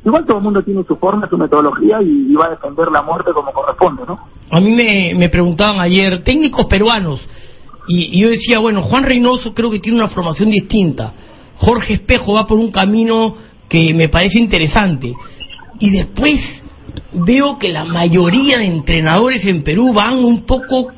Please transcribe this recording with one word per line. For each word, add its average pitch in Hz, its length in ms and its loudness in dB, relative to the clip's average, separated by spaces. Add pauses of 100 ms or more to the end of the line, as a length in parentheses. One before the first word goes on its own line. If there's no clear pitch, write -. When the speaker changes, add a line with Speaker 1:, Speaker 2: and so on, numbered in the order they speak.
Speaker 1:
igual 302 220 0
todo 214 140 0
el 196 40 -2
mundo 202 200 0
tiene 196 220 -4
su - 120 -2
forma, 202 320 -2
su 175 80 -2
metodología 156 640 2
y, 143 300 2
y 147 40 6
va 160 120 2
a - 20 -4
defender 156 420 -4
la 147 120 0
muerte 170 300 -4
como 139 200 -4
corresponde, 160 520 -2
¿no? 185 140 -10 (320)
Speaker 2:
A 165 80 4
mí 208 160 4
me, 202 420 0
me 175 120 2
preguntaban 180 500 0
ayer, 180 460 0
técnicos 262 400 2
peruanos, 196 600 0 (640)
y, 175 300 -2
y 196 40 4
yo 226 80 4
decía, 226 300 0
bueno, 214 240 0
Juan 262 200 0
Reynoso 247 520 0
creo 226 160 -2
que 208 80 -4
tiene 226 180 -2
una 214 120 0
formación 180 400 -2
distinta, 175 640 -2 (440)
Jorge 220 360 0
Espejo 202 400 0
va 220 140 2
por 220 120 2
un 226 120 0
camino 220 640 0 (320)
que 160 260 2
me 160 160 2
parece 190 300 0
interesante, 165 760 0 (680)
y 202 100 2
después 220 760 -2 (500)
veo 247 440 0
que 185 120 -4
la 156 160 -6
mayoría 175 760 2
de 214 60 -2
entrenadores 170 800 0
en 175 180 0
Perú 220 300 0
van 240 300 2
un 240 220 2
poco 262 420 -2 (100)